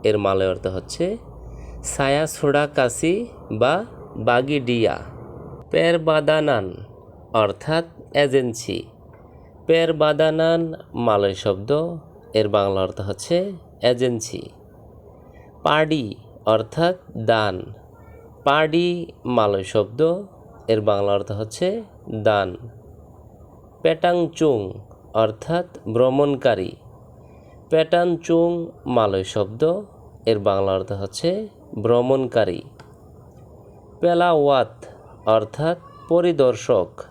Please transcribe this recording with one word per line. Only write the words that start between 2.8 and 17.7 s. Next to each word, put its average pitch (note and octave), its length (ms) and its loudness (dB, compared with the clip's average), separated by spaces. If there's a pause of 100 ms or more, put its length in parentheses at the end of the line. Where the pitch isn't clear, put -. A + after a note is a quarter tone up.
বা C3 140 4 (540)
বাগিডিয়া। B2 680 2 (760)
পেরবাদানান, D#3 960 2 (680)
অর্থাৎ A#2+ 520 0 (280)
এজেন্সি। B2+ 640 0 (880)
পেরবাদানান D#3+ 960 2 (320)
মালয় G2+ 500 2
শব্দ, G2+ 260 -2 (640)
এর G#2+ 140 2
বাংলা G2 340 2
অর্থ F#2 180 -4
হচ্ছে G2+ 360 -4 (460)
এজেন্সি। A#2+ 600 -2 (1200)
পাডি, D3+ 420 2 (420)
অর্থাৎ C3 500 0 (340)
দান। G#2+ 260 0 (880)